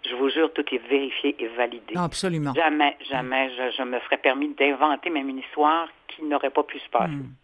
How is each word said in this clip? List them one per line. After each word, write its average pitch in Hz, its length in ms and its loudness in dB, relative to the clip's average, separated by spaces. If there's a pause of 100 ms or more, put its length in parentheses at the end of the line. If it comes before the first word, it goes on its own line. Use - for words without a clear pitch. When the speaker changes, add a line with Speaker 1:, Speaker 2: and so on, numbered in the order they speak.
Speaker 1:
je 123 80 -6
vous 135 140 2
jure, 156 220 2
tout 147 120 -2 (100)
est 120 140 -2
vérifié 139 500 0
et 120 100 -4
validé. 120 460 -4
Speaker 2:
Non, 180 80 0
absolument. 160 520 -2
Speaker 1:
Jamais, 151 360 4 (100)
Speaker 2:
Hmm. - 100 -16
Speaker 1:
jamais 131 460 0
je, 127 200 -2
je 135 80 -4
me 123 160 -2
serais - 180 0
permis 139 360 2
d'inventer 143 560 2
même 139 180 -2
une 135 100 -6
histoire 156 500 2 (200)
qui - 160 -12
n'aurait 143 260 0
pas 147 140 2
pu - 160 -8
se - 80 -16
passer. 170 240 2
Speaker 2:
Hmm. 131 200 -8 (120)